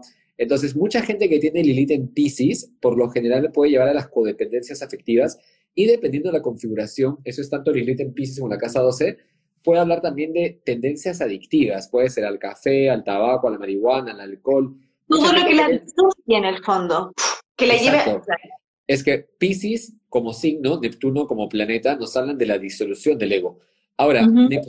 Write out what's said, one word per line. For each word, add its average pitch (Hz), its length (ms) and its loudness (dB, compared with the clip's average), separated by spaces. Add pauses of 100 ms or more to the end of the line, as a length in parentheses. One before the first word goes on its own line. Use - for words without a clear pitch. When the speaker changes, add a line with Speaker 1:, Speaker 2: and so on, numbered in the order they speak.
(380)
Speaker 1:
Entonces, 131 380 -2
mucha 214 260 0
gente 202 260 0
que 156 100 4
tiene 156 240 0
Lilith 139 280 2
en 135 180 -2
Piscis, 147 600 -2 (100)
por 120 160 2
lo 120 140 2
general 127 420 0
puede 147 200 4
llevar 131 160 4
a 143 60 2
las 135 140 -4
codependencias 117 720 -4
afectivas, - 580 0 (360)
y 202 120 2
dependiendo 175 440 0
de 160 80 0
la - 40 -6
configuración, 113 840 -4
eso 123 180 -10
es 135 80 -8
tanto 143 220 -2
Lilith 127 280 -2
en 135 140 -6
Piscis 131 240 -8
como 123 120 -6
la 104 80 -4
casa 120 220 -2
doce, 127 380 0 (440)
puede 170 180 4
hablar 170 200 2
también 156 320 -4
de 170 320 -2
tendencias 147 560 -4
adictivas, 104 680 -2
puede 127 200 2
ser 110 160 -4
al 104 140 -6
café, 135 520 0
al 113 140 -2
tabaco, 117 440 0
a - 20 0
la 104 80 -6
marihuana, 110 540 -2
al 101 80 -16
alcohol. 131 540 -2 (340)
Speaker 2:
Todo 311 120 4
Speaker 1:
Mucha 339 120 4
Speaker 2:
lo 349 80 4
Speaker 1:
gente - 100 2
Speaker 2:
que 302 60 6
la 302 100 4
Speaker 1:
tiene 254 180 0
Speaker 2:
disocie 370 540 2
en 196 60 0
el 190 200 -2
fondo, 185 480 -2 (440)
que 254 100 2
la 240 100 4
lleve 262 220 4
Speaker 1:
Exacto. 208 340 -2 (540)
Es 135 180 0
que 139 140 2 (200)
Piscis, 202 560 -4 (140)
como 117 240 -2
signo, 151 480 -2
Neptuno 135 480 -4
como 107 200 -4
planeta, 113 460 -2
nos 117 220 -8
hablan 135 200 -2
de 117 100 0
la 104 120 0
disolución 98 600 -4
del 104 140 -2
ego. 90 280 -4 (360)
Ahora, 143 300 4
Speaker 2:
Ujú. 247 220 6
Speaker 1:
Nep-, 139 200 -2